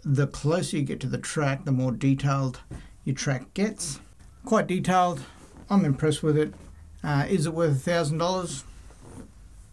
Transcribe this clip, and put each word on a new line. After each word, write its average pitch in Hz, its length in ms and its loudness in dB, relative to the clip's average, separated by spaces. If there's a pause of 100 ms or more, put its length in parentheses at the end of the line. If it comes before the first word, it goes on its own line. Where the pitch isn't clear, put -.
the 143 220 4
closer - 480 -2
you 147 80 0
get - 160 -4
to 131 80 -4
the 123 100 -4
track, 139 460 -2
the 143 80 0
more 131 180 2
detailed 135 720 0 (440)
your 131 120 -2
track - 380 -4
gets. 196 440 -4 (460)
Quite 202 240 2
detailed. 180 520 2 (480)
I'm 196 160 6
impressed 151 380 2
with 151 160 4
it. 151 160 0 (480)
Uh, 143 260 2
is 165 180 2
it 165 60 -2
worth 160 200 2
a 135 80 2
thousand 165 380 0
dollars? 170 460 -2 (1080)